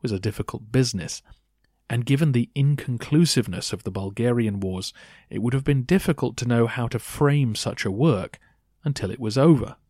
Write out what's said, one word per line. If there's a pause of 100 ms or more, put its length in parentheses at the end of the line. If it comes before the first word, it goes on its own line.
was
a
difficult
business, (680)
and
given
the
inconclusiveness
of
the
Bulgarian
wars, (360)
it
would
have
been
difficult
to
know
how
to
frame
such
a
work (440)
until
it
was
over. (120)